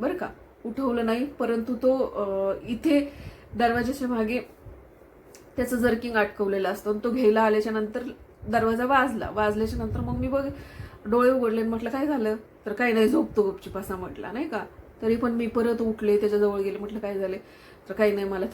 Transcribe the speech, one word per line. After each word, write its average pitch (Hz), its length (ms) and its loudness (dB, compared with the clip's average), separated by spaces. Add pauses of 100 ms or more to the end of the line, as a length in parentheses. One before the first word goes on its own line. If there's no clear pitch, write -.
बरं 339 160 -2
का, - 120 -6 (360)
उठवलं 240 420 -2
नाही, 240 200 0
परंतु 233 480 -2
तो, 262 240 4
अ, 196 560 -2 (120)
इथे 285 460 2 (440)
दरवाजाच्या 240 520 0
मागे 226 300 0 (1200)
त्याचं 247 200 -2
जर्किंग 233 400 2
अटकवलेलं 196 520 0
असतं 202 220 -2
आणि 214 140 0
तो 240 60 0
घ्यायला 220 320 6
आल्याच्या 214 300 2
नंतर 214 300 -2 (460)
दरवाजा 226 380 2
वाजला. 254 440 2
वाजल्याच्या 214 480 0
नंतर 226 220 -4
मग 240 180 -2
मी 254 100 -2
बघ 277 200 0 (580)
डोळे 240 240 6
उघडले 233 300 2
आणि 226 100 0
म्हटलं, 226 200 -4
"काय 269 160 -2
झालं?" 220 300 0 (300)
तर, 208 60 -4
"काही 240 200 0
नाही, 220 160 6
झोपतो 247 340 2
गुपचूप," 190 360 -4
असा 196 180 -8
म्हटला 185 360 -10
नाही 294 160 -4
का. 208 160 -6 (380)
तरी 226 140 2
पण 233 160 0
मी 233 140 -2
परत 233 360 0
उठले, 214 380 2
त्याच्याजवळ 208 400 2
गेले, 196 180 -2
म्हटलं, 208 200 -8
"काय 202 200 -6
झाले?" 190 200 -4 (500)
तर, 196 60 -8
"काही 208 180 4
नाही, 196 160 -2
मला 190 260 -4